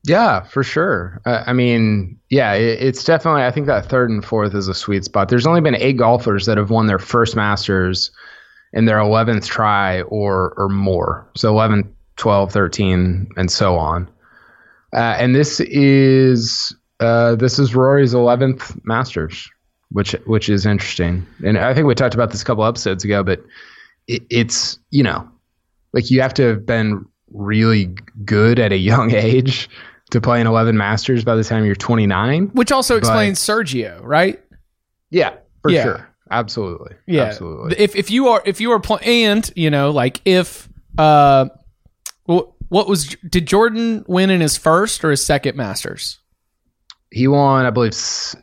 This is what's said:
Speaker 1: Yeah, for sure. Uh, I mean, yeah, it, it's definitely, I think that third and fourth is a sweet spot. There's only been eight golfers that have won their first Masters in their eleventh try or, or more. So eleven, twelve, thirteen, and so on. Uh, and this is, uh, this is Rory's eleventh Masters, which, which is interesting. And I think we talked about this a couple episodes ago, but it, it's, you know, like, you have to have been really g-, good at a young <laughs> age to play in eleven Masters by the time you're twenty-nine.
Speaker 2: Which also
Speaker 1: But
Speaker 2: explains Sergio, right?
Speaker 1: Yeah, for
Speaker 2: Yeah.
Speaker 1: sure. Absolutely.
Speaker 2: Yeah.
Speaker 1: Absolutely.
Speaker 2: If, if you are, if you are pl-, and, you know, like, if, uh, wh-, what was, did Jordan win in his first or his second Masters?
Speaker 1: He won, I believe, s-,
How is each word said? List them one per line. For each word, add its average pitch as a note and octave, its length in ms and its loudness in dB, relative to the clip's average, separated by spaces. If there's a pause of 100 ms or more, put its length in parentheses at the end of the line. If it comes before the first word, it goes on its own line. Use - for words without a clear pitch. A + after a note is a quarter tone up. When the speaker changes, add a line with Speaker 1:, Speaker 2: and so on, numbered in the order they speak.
Speaker 1:
Yeah, D#3+ 380 2
for - 200 -6
sure. G#2+ 640 -4
Uh, A#2+ 220 -2
I B2 60 -2
mean, A2+ 640 0 (100)
yeah, A#2+ 240 2
it, A2+ 280 0
it's B2+ 240 -2
definitely, D#3 380 2
I B2 80 0
think D3 160 -4
that A2+ 180 0
third B2 240 0
and G#2 160 -4
fourth G#2 280 -2
is G2 140 -4
a F#2 60 -6
sweet G2 320 -4
spot. G2 240 -2
There's B2 180 2
only E3+ 140 4
been D3 140 2
eight C3 200 0
golfers A2+ 520 0
that G#2+ 100 2
have G#2 120 -2
won A2+ 180 2
their G2 120 0
first A2+ 360 0
Masters G2+ 760 -2 (600)
in A2+ 120 2
their G#2+ 140 2
eleventh A2 480 0
try G2 540 0
or, G2 560 -2
or G2 100 -2
more. F#2+ 720 -2
So A2+ 120 0
eleven, G#2+ 460 2 (220)
twelve, G2+ 340 0
thirteen, F#2 880 0
and F2+ 120 -2
so F#2 280 0
on. E2 320 -4 (840)
Uh, A#2 260 0
and B2 160 2
this D3 280 0
is, C3+ 1120 2 (240)
uh, A#2 360 2
this B2 220 0
is B2+ 160 2
Rory's C3 400 4
eleventh B2 680 0
Masters, A2+ 680 -6 (400)
which, G2 240 -4 (120)
which - 240 0
is G2+ 160 0
interesting. F#2 600 -2 (180)
And G#2 140 2
I A#2+ 160 0
think D3 140 2
we A#2+ 80 4
talked A#2+ 200 0
about A2+ 160 0
this G#2+ 100 -8
a - 40 -10
couple G#2+ 200 0
episodes G#2 400 -4
ago, G2+ 180 0
but F#2 180 -2 (680)
it, A#2 220 -6
it's, - 480 -2 (140)
you C#3+ 120 2
know, - 240 -4 (680)
like, A#2 180 -2
you C3 100 0
have C3 120 -2
to C#3 100 2
have A2 220 0
been G#2+ 400 -2 (260)
really G#2+ 540 0
g-, F2+ 100 -10 (300)
good A2 340 2
at G#2+ 120 2
a G2 60 0
young A2+ 340 2
<laughs> A#2 40 0
age B2 540 0 (420)
to A#2+ 80 0
play A#2+ 220 0
in A2+ 60 2
eleven A2+ 280 2
Masters A2 480 -2
by A#2 120 0
the A2 80 0
time A2 220 -2
you're G2+ 100 0
twenty-nine. A2+ 720 0
Speaker 2:
Which A#3+ 240 0
also B3+ 240 0
Speaker 1:
But - 20 0
Speaker 2:
explains G#3+ 420 0
Sergio, C3 640 -4
right? D#3+ 380 0 (680)
Speaker 1:
Yeah, D#3+ 240 0 (260)
for D#3 100 2
Speaker 2:
Yeah. D3 120 2
Speaker 1:
sure. - 260 -6 (220)
Absolutely. G#2+ 640 -6 (100)
Speaker 2:
Yeah. D3+ 200 0
Speaker 1:
Absolutely. F#2 520 -8
Speaker 2:
If, G3+ 180 0
if G3 140 -2
you B3+ 200 2
are, A3 160 2
if G3 140 -4
you A#3 120 -2
are A3 80 2
pl-, - 240 -4
and, A3+ 520 2
you D#3+ 140 0
know, C#3+ 220 0
like, C3 340 -2
if, F3+ 420 0 (300)
uh, C#3+ 520 6 (800)
wh-, F3 220 0 (200)
what F#3 200 0
was, D3+ 260 -2 (140)
did F3 160 0
Jordan A3 600 0
win F#3 240 2
in F3+ 100 2
his D3+ 160 0
first E3+ 480 0
or D3+ 60 2
his C#3 120 0
second C#3+ 320 -2
Masters? - 640 -10 (960)
Speaker 1:
He B2+ 140 2
won, C#3 360 4
I B2 40 0
believe, A2+ 240 0
s-, - 500 -8